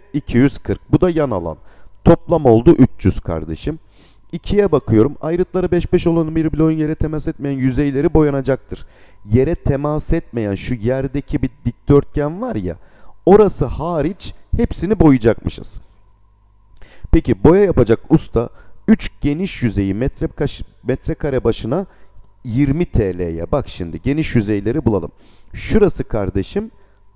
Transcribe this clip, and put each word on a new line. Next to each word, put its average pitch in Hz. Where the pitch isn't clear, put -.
iki -
yüz 135
kırk. -
Bu 139
da 185
yan 151
alan. 85
Toplam 165
oldu 120
üç -
yüz 92
kardeşim. 80
İkiye 196
bakıyorum. 139
Ayrıtları 175
beş 175
beş 180
olan 165
bir 160
bloğun 160
yere 156
temas 156
etmeyen 143
yüzeyleri 139
boyanacaktır. 139
Yere 131
temas 147
etmeyen 113
şu -
yerdeki 135
bir 131
dikdörtgen 147
var 247
ya, 90
orası 196
hariç 160
hepsini 214
boyayacakmışız. -
Peki 127
boya 190
yapacak 123
usta -
üç -
geniş 151
yüzeyi 98
metre 123
kaş-, -
metrekare 131
başına 120
yirmi 139
T 92
L'ye. 85
Bak 139
şimdi 80
geniş 143
yüzeyleri 107
bulalım. 95
Şurası -
kardeşim 107